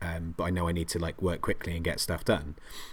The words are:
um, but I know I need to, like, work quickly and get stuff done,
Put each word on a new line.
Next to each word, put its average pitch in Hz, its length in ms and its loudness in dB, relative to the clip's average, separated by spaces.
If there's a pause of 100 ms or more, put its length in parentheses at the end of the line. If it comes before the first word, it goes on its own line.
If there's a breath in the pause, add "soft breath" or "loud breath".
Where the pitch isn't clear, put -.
um, 82 360 -2
but - 80 2
I 87 40 2
know 90 180 4
I 85 40 4
need 85 180 0
to, 87 100 0
like, 82 220 -2
work 87 200 2
quickly 87 340 0
and 82 80 -2
get 82 160 0
stuff - 260 0
done, 78 300 2 (380 loud breath)